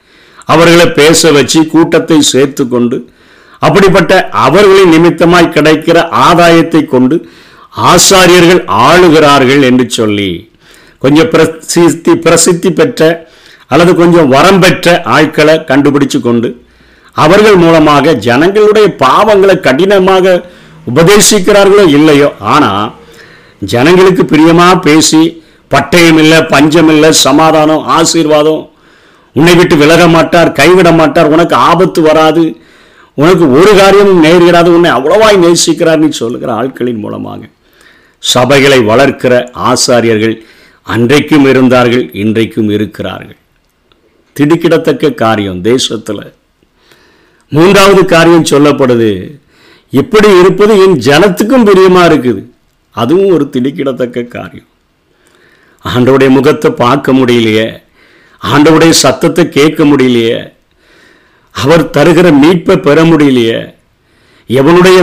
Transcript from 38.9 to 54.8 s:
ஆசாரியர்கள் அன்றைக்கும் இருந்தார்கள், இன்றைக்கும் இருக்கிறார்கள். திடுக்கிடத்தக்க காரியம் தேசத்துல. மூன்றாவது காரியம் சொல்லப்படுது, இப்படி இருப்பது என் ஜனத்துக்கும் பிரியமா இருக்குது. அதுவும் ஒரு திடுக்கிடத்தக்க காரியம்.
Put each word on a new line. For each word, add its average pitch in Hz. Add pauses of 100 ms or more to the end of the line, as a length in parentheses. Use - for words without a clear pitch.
ஆசாரியர்கள் 113 (500)
அன்றைக்கும் 135
இருந்தார்கள், 123 (100)
இன்றைக்கும் 107
இருக்கிறார்கள். 101 (1000)
திடுக்கிடத்தக்க 151
காரியம் 104
தேசத்துல. 113 (1300)
மூன்றாவது 190
காரியம் 165
சொல்லப்படுது, 127 (800)
இப்படி 208
இருப்பது 190
என் 190
ஜனத்துக்கும் 202
பிரியமா 185
இருக்குது. 123 (520)
அதுவும் 170
ஒரு 147
திடுக்கிடத்தக்க 127
காரியம். - (1160)